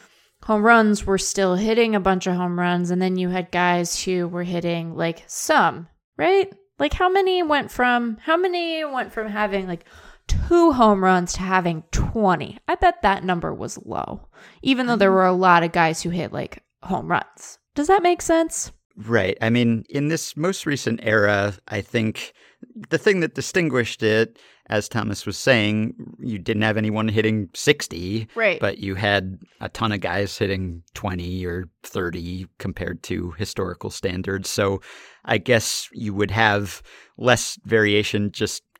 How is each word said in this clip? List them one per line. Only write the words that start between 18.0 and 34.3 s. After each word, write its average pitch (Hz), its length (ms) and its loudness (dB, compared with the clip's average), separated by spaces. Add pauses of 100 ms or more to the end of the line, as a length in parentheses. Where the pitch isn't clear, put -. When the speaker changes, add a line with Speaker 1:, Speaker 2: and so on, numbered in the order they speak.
Speaker 1:
make 349 200 2
sense? 330 500 0 (240)
Speaker 2:
Right. 107 440 0
I 113 100 2
mean, 117 400 2
in 143 180 -2
this - 280 -6
most 180 300 -4
recent 120 360 -2
era, 104 520 2 (140)
I 107 120 -6
think - 520 -4 (580)
the 160 80 0
thing 196 220 2
that 160 140 -4
distinguished 135 680 -2
it, 110 360 2 (300)
as 107 200 -2
Thomas 107 380 -6
was 101 100 -8
saying, 107 580 2 (260)
you 110 180 -6
didn't 104 240 -2
have 107 140 2
anyone 107 320 -2
hitting 110 460 0
sixty, 107 840 -2
Speaker 1:
Right. 220 240 0
Speaker 2:
but - 180 -2
you 98 160 -4
had 95 440 0 (220)
a 107 100 -8
ton 110 200 -4
of 104 100 -2
guys 95 380 -4
hitting 95 440 -4 (120)
twenty 92 500 -6
or 87 240 -6 (140)
thirty 90 640 -6 (120)
compared 87 460 -8
to 87 280 -6
historical 98 580 -6
standards. 95 580 -6